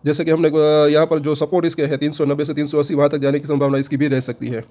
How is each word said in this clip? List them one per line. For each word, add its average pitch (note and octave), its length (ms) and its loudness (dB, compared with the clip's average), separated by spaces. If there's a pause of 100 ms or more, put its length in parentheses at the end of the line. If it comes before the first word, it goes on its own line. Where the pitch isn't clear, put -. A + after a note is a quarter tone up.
जैसे D3 220 -2
कि D#3+ 60 0
हमने, D#3+ 180 2
अ, D3+ 380 4
यहाँ D3+ 180 4
पर D#3+ 140 0
जो D3 160 -2
सपोर्ट D#3+ 300 -2
इसके E3 200 -2
है C#3+ 120 -2
तीन D3 140 -2
सौ D3+ 140 -2
नब्बे C#3+ 200 -2
से D3 80 -6
तीन D3 140 -4
सौ D3+ 120 0
अस्सी, D3 160 -2
वहाँ C#3+ 140 4
तक D3+ 80 -2
जाने C#3 220 0
की C#3+ 80 -10
संभावना C#3 300 0
इसकी C#3 200 -4
भी D3 100 2
रह C3+ 120 0
सकती B2 280 -8
है। A2+ 220 -6